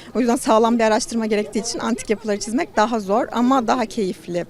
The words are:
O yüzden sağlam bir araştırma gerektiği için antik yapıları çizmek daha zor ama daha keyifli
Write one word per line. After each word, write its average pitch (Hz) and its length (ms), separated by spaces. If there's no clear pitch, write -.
O 208 40
yüzden 233 160
sağlam 233 440
bir 226 40
araştırma 220 420
gerektiği 214 340
için - 200
antik 226 300
yapıları 208 300
çizmek 233 360
daha 226 240
zor 208 320
ama 247 360
daha 240 180
keyifli 175 640